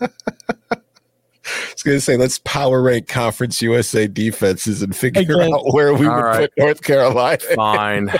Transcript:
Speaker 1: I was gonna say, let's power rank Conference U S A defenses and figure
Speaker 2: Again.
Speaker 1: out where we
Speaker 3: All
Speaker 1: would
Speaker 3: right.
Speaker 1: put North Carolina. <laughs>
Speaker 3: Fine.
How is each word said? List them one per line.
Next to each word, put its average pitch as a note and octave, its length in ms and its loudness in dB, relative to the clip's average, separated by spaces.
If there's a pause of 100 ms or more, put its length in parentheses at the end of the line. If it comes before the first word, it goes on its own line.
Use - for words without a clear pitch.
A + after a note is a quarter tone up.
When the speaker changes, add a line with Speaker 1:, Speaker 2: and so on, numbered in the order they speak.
(1500)
Speaker 1:
I - 240 -10
was - 120 -16
gonna C#3 160 0
say, C3 160 0
let's B2+ 240 0
power C3 420 0
rank B2 260 2
Conference A#2+ 520 -4
U A#2 160 2
S A#2+ 180 -2
A G#2+ 140 2
defenses G#2 760 -2
and G2 140 -4
figure D3+ 260 0
Speaker 2:
Again. E3 300 2
Speaker 1:
out C#3 220 -2
where D3 200 4
we C#3+ 120 2
Speaker 3:
All A#2+ 80 2
Speaker 1:
would B2 80 0
Speaker 3:
right. A2+ 180 2
Speaker 1:
put D3 160 0
North D3 260 0
Carolina. C3+ 560 2
<laughs> - 180 -2
Speaker 3:
Fine. G#2 500 0 (140)